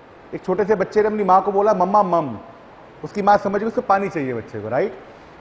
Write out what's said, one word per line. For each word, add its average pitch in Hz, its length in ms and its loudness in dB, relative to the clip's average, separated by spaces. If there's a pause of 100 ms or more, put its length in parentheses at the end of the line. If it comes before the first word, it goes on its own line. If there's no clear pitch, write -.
(340)
एक - 120 -10
छोटे 185 200 0
से 214 100 2
बच्चे 190 260 0
ने 208 60 4
अपनी 214 160 -2
माँ 185 180 4
को 196 100 -2
बोला, 202 220 2
"मम्मा, 190 300 2
मम।" 160 340 -2 (680)
उसकी 202 180 -8
माँ 202 160 4
समझ 202 240 -2
गई 220 60 -4
उसको 226 140 -4
पानी 196 280 0
चाहिए 131 240 -4
बच्चे 110 280 -10
को, 107 80 -6
राइट? 156 300 -2 (420)